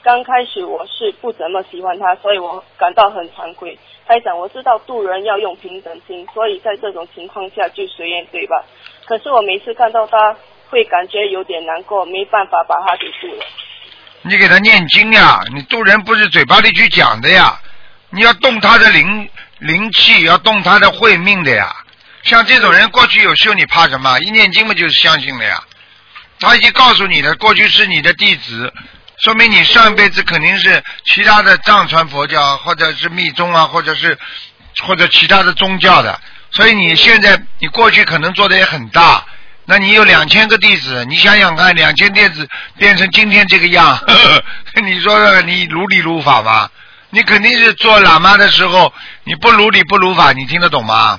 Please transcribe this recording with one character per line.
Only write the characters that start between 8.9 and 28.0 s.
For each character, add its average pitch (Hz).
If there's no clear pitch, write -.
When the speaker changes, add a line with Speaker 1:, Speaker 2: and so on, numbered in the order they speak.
Speaker 1:
可 226
是 294
我 240
每 196
次 226
看 226
到 220
她， 214
会 240
感 180
觉 208
有 190
点 165
难 160
过， 190
没 190
办 196
法 165
把 165
她 180
给 -
渡 359
了。 427
Speaker 2:
你 190
给 190
她 180
念 202
经 220
呀！ 156
你 143
渡 233
人 208
不 226
是 214
嘴 156
巴 185
里 220
去 214
讲 117
的 139
呀！ 170
你 190
要 233
动 240
她 214
的 220
灵-， 196
灵 175
气， 214
要 170
动 214
她 185
的 202
慧 208
命 190
的 131
呀！ 101
像 233
这 254
种 202
人 190
过 247
去 226
有 170
修， 214
你 170
怕 165
什 131
么？ 131
一 190
念 214
经 220
嘛， 214
就 170
是 156
相 160
信 131
了 113
呀！ 98
他 214
已 233
经 -
告 254
诉 196
你 160
了， 151
过 214
去 208
是 214
你 165